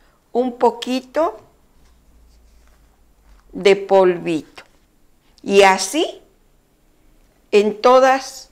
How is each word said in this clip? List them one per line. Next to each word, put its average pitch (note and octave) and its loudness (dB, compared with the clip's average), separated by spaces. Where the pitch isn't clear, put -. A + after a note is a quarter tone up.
un B3 -6
poquito B3+ -4
de G3 2
polvito. F3+ -2
Y G3 2
así F#3+ 0
en G#3 0
todas B3+ 0